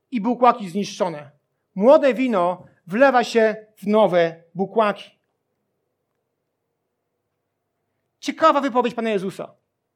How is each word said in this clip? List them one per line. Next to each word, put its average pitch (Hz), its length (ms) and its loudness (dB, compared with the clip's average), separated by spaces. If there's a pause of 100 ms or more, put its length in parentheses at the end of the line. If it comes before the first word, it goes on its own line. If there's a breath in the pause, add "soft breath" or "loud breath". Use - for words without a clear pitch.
(120)
i 247 100 -4
bukłaki 240 480 0
zniszczone. 165 640 -8 (440)
Młode 262 380 4
wino 190 520 -2 (220 soft breath)
wlewa 247 360 2
się 220 320 0 (200)
w 196 120 -12
nowe 175 560 2 (120)
bukłaki”. 202 640 -4 (3000)
Ciekawa 285 420 0
wypowiedź 247 320 -2
Pana 226 160 -6
Jezusa. 196 440 -6 (420)